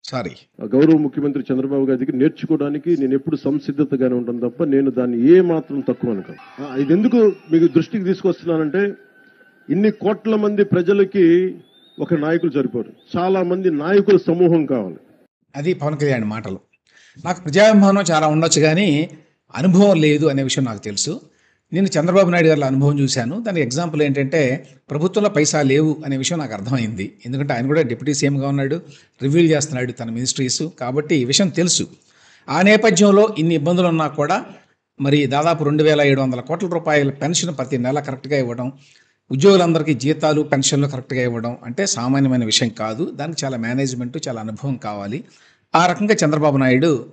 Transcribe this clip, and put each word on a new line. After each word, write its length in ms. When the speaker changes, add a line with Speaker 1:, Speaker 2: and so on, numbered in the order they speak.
Speaker 1:
సారీ, 260
Speaker 2:
గౌరవ 320
ముఖ్యమంత్రి 560
చంద్రబాబు 340
గారి 200
దగ్గర 120
నేర్చుకోవడానికి 760
నేను 180
ఎప్పుడు 220
సంసిద్ధతగానే 760
ఉంటాను 360
తప్ప 140
నేను 260
దాన్ని 460
ఏ 40
మాత్రం 400
తక్కువ 300
అనుకోను. 520
ఆ, 140
ఇది 160
ఎందుకు 400
మీకు 140
దృష్టికి 380
తీసుకొస్తున్నానంటే, 880
ఇన్ని 200
కోట్ల 460
మంది 280
ప్రజలకి 920
ఒక 160
నాయకులు 360
సరిపోరు, 420
చాలా 240
మంది 280
నాయకుల 460
సమూహం 500
కావాలి. 300
Speaker 1:
అది 180
పవన్ 240
కళ్యాణ్ 260
మాటలు. 340
నాకు 180
ప్రజాభిమానం 680
చాలా 160
ఉండొచ్చు 340
కానీ 500
అనుభవం 460
లేదు 260
అనే 160
విషయం 220
నాకు 140
తెలుసు. 420
నేను 140
చంద్రబాబు 440
నాయుడు 180
గారి 160
అనుభవం 360
చూశాను. 420
దానికి 240
ఎగ్జాంపుల్ 360
ఏంటంటే 680
ప్రభుత్వంలో 400
పైసా 320
లేవు 420
అనే 120
విషయం 220
నాకు 140
అర్థమైంది. 600
ఎందుకంటే 280
ఆయన 120
కూడా 160
డిప్యూటీ 320
సీఎంగా 340
ఉన్నాడు, 340
రివ్యూలు 260
చేస్తున్నాడు 440
తన 180
మినిస్ట్రీస్, 520
కాబట్టి 340
ఈ 100
విషయం 240
తెలుసు. 400
ఆ 140
నేపథ్యంలో 760
ఇన్ని 160
ఇబ్బందులు 320
ఉన్నా 220
కూడా 360
మరి 260
దాదాపు 380
రెండు 180
వేల 200
ఏడు 180
వందల 200
కోట్ల 260
రూపాయల 440
పెన్షన్ 460
ప్రతి 220
నెల 220
కరెక్ట్గా 380
ఇవ్వడం, 340
ఉద్యోగులందరికీ 640
జీతాలు 480
పెన్షన్లు 440
కరెక్ట్గా 360
ఇవ్వడం 420
అంటే 220
సామాన్యమైన 580
విషయం 240
కాదు. 360
దానికి 300
చాలా 120
మేనేజ్‌మెంట్, 720
చాలా 120
అనుభవం 360
కావాలి. 480
ఆ 120
రకంగా 380
చంద్రబాబు 320
నాయుడు 560